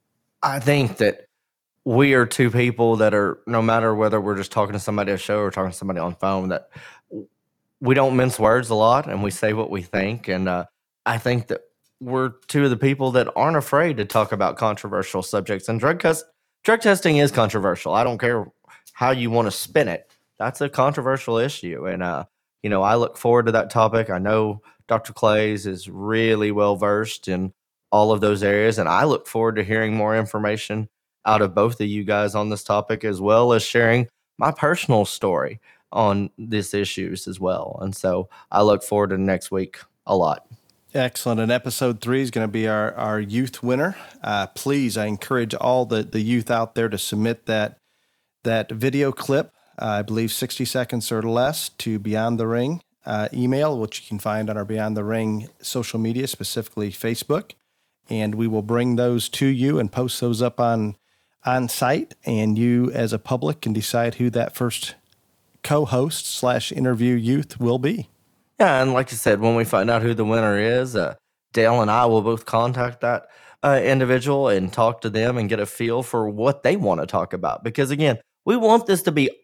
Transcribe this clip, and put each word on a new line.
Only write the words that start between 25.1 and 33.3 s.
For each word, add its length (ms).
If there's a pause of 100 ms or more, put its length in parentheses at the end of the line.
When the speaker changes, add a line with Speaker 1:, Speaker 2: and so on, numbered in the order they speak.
Speaker 1:
Clays 540
is 220
really 640
well 240
versed 500
in 260 (380)
all 220
of 80
those 220
areas, 360
and 100
I 160
look 220
forward 300
to 80
hearing 320
more 200
information 720 (360)
out 160
of 140
both 260
of 60
you 180
guys 300
on 160
this 140
topic, 400
as 160
well 320